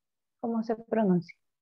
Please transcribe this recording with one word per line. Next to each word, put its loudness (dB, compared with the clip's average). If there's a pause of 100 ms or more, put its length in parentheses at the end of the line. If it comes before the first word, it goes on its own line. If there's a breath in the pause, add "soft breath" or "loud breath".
(420)
¿Cómo -4
se -4
pronuncia? 0 (260)